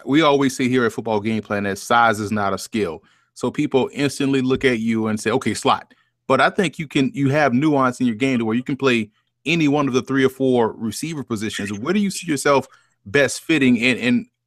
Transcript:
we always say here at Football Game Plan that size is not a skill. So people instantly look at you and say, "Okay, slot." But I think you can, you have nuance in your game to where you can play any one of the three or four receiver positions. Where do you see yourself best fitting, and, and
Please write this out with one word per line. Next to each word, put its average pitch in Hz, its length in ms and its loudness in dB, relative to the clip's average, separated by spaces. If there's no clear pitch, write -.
we 139 180 2
always 139 340 2
say 127 120 0
here 127 160 2
at 110 80 0
Football 113 280 -2
Game 110 200 -2
Plan 104 220 -4
that 98 160 -4
size 117 400 2
is 107 140 -6
not 104 200 -2
a 95 60 -4
skill. 87 460 -6
So - 140 -6
people 131 440 0
instantly 139 500 -2
look 127 220 0
at 123 160 2
you 113 260 0
and 107 140 -2
say, 110 100 -2
"Okay, 113 240 -2
slot." - 400 -2
But 131 140 4
I 156 100 4
think 185 300 -2
you 151 80 -10
can, 135 260 0
you 139 140 0
have 139 260 2
nuance 135 460 0
in 131 60 0
your 113 100 -2
game 131 240 0
to 117 40 -2
where 110 120 -2
you 127 80 -4
can 143 120 -4
play 120 360 0
any 160 220 2
one 143 200 0
of 123 60 -2
the 123 80 2
three 135 200 -2
or 131 60 0
four 127 440 0
receiver 135 520 -8
positions. 104 480 -6
Where 123 220 -4
do 214 60 0
you 196 100 0
see - 160 -10
yourself 143 420 0
best 127 340 0
fitting, 131 400 2
and, 123 180 0
and 120 280 0